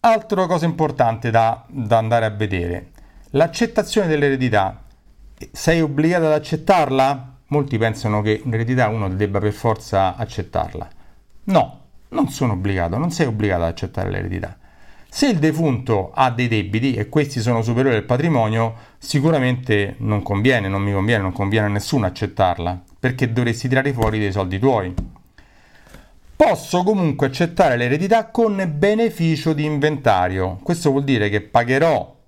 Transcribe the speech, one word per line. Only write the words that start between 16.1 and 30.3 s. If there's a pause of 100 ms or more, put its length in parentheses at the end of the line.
ha
dei
debiti
e
questi
sono
superiori
al
patrimonio, (240)
sicuramente
non
conviene,
non
mi
conviene,
non
conviene
a
nessuno
accettarla, (160)
perché
dovresti
tirare
fuori
dei
soldi
tuoi. (1400)
Posso
comunque
accettare
l'eredità
con
beneficio
di
inventario.